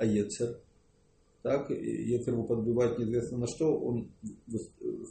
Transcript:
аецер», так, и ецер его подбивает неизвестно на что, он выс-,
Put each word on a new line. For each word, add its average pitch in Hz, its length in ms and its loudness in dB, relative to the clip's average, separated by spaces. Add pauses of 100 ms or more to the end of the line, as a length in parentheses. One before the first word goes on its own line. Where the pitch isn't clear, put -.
аецер», 104 580 2 (840)
так, 135 280 0
и 113 420 -2
ецер 123 200 0
его 113 100 0
подбивает 117 560 2
неизвестно 120 400 0
на 120 80 0
что, 156 320 2
он 123 320 -2 (360)
выс-, - 640 -6